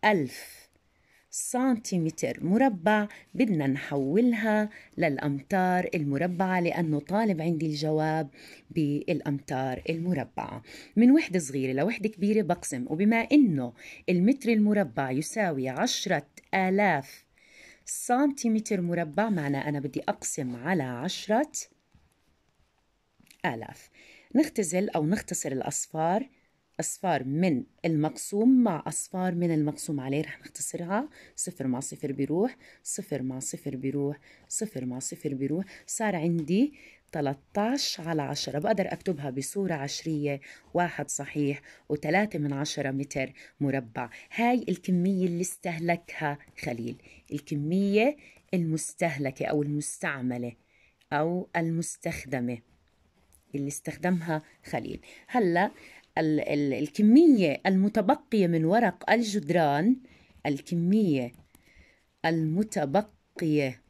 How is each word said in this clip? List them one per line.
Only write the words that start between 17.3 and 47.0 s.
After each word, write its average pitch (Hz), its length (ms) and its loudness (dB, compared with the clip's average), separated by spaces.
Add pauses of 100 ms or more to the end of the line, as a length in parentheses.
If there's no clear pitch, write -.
سنتيمتر 233 960 0
مربع، 175 480 0
معناه 143 400 0
أنا 147 100 -2
بدي 139 300 -4
أقسم 131 460 -4
على 147 280 -2
عشرة 190 680 -2 (1900)
آلاف. 113 440 -8 (460)
نختزل 208 540 0
أو 156 160 0
نختصر 165 460 -2
الأصفار. 165 800 -2 (500)
أصفار 165 440 -2
من 143 400 2 (220)
المقسوم 202 760 4
مع 170 240 2
أصفار 185 480 -4
من 170 160 2
المقسوم 151 480 0
عليه، 139 220 -2
رح - 180 -8
نختصرها، 202 680 -6 (260)
صفر - 320 -6
مع 127 120 0
صفر 139 320 -6
بيروح، 151 460 0 (260)
صفر 151 380 -6
مع 131 180 -4
صفر - 360 -8
بيروح، 139 440 -2 (300)
صفر 139 360 -6
مع 127 140 -6
صفر 147 340 -6
بيروح، 143 320 -2 (220)
صار 208 280 -2
عندي 170 580 2 (380)
تلتاش 202 880 -2
على 160 220 -2
عشرة. 139 380 -4
بقدر 185 340 0
أكتبها 147 360 -4
بصورة 170 440 -4
عشرية، 147 680 -4 (320)
واحد 170 360 -2
صحيح 143 520 -2 (280)
وتلاتة 170 500 0
من 143 140 -2
عشرة 139 380 -4
متر 135 420 -6 (260)
مربع. 127 500 -2 (260)
هاي 240 340 2
الكمية 185 560 0
اللي 170 160 -2
استهلكها 170 960 -4 (220)
خليل، 117 420 -8 (300)